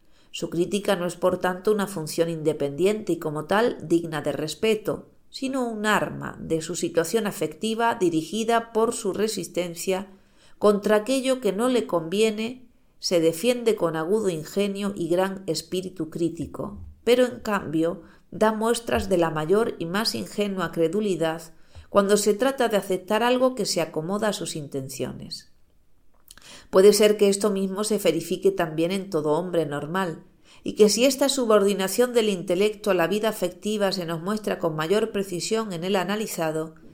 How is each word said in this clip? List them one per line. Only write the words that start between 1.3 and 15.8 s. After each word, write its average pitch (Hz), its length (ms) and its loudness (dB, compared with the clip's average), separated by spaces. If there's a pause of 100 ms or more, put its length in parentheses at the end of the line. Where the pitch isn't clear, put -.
tanto, 185 340 0
una 196 140 0
función 165 420 -2
independiente 156 840 0
y 165 60 -2
como 156 260 -4
tal 226 320 0 (100)
digna 160 340 0
de 151 100 -2
respeto, 156 800 -2 (200)
sino 262 380 -4
un 214 180 -6
arma 143 540 0
de 160 220 -2
su 170 140 -8
situación 170 520 0
afectiva 220 680 -2
dirigida 208 760 0
por 226 220 2
su 196 180 -2
resistencia 185 960 -2 (500)
contra 208 400 4
aquello 262 440 0
que 202 100 2
no 214 160 0
le 240 180 2
conviene, 214 840 -2 (300)
se 175 200 2
defiende 226 560 2
con 165 200 0
agudo 190 340 0
ingenio 196 640 -2
y 170 140 -4
gran 190 380 0
espíritu 165 640 -6